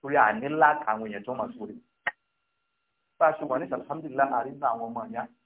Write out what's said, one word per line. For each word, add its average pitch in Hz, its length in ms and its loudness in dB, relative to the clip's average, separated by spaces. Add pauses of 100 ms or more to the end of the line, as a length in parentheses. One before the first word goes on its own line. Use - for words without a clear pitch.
Torí 139 120 -4
à 113 160 6
ní 113 160 -4
ńlá 151 220 6 (100)
àwọn 110 280 -2
èèyàn 101 180 -10
tó 127 80 -6
máa 110 160 -4
sórí. 104 260 -12 (1400)
Bá 170 80 6
a 156 40 6
ṣe - 140 -6
wà 131 120 0
ní 131 100 -2
alhamdulillah, 139 600 -2
a 120 140 0
rí 139 80 -8
nínú 139 140 -8
àwọn 117 200 -2
ọmọ 117 180 -6
ìyá. 110 200 -8 (220)